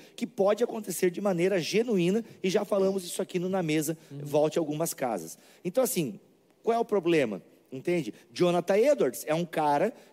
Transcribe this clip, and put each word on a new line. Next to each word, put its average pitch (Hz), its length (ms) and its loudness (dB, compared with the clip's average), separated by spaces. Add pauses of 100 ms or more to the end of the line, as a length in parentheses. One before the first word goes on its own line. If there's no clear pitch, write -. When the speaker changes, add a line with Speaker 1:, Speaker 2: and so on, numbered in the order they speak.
(160)
Speaker 1:
que - 100 -6
pode 208 380 2
acontecer 196 480 -2
de 196 100 -8
maneira 190 380 2
genuína, 202 680 0 (160)
e 190 80 0
já 208 160 0
falamos 196 400 0
isso - 160 -8
aqui 185 160 -4
no 175 120 -2
Na 190 120 0
Mesa, 156 340 0 (160)
Speaker 2:
Uhum. 139 120 -12
Speaker 1:
volte 151 340 2
a 170 40 0
algumas 151 340 -4
casas. 98 420 -4 (260)
Então, 220 200 0
assim, 143 360 -2 (440)
qual 226 120 0
é 233 40 0
o 226 60 0
problema? 160 540 2 (320)
Entende? 135 440 -4 (180)
Jonathan 175 440 2
Edwards 220 500 2
é 151 80 0
um 170 100 -2
cara 151 480 0 (200)